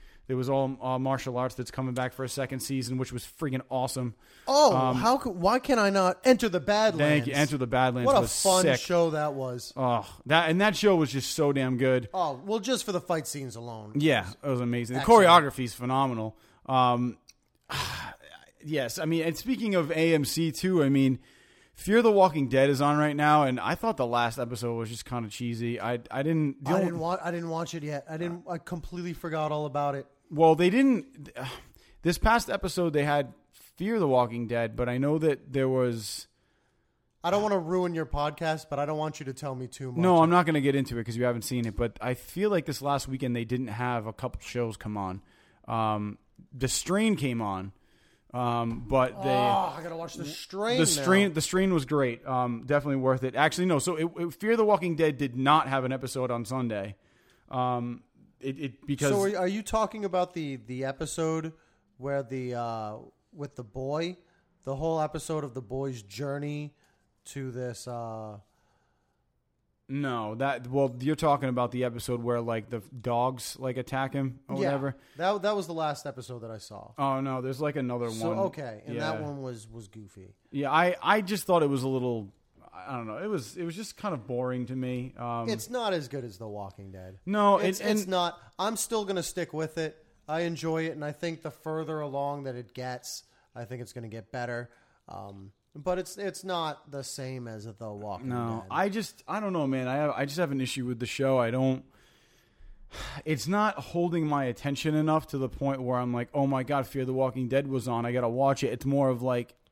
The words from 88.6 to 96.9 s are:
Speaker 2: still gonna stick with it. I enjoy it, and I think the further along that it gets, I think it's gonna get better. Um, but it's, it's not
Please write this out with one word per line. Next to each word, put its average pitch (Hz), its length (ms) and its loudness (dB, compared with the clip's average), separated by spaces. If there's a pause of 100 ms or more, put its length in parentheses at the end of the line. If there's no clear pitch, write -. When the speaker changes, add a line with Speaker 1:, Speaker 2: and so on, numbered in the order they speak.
Speaker 2:
still 220 280 -2
gonna 190 180 -2
stick 170 300 -6
with 156 260 -6
it. 156 180 -4 (320)
I 160 120 -2
enjoy 160 460 -2
it, 160 60 -4
and 147 120 -8
I 147 80 -6
think 165 300 -8
the 156 80 -8
further 156 500 -6
along 143 440 -4
that 127 120 -8
it 120 180 -14
gets, 127 480 -10 (320)
I 120 100 -12
think 120 180 -12
it's 113 100 -16
gonna 113 160 -12
get 104 240 -14
better. 120 380 -8 (380)
Um, 101 440 -14 (240)
but 180 220 -4
it's, - 200 -8
it's 196 260 -8
not 165 460 -6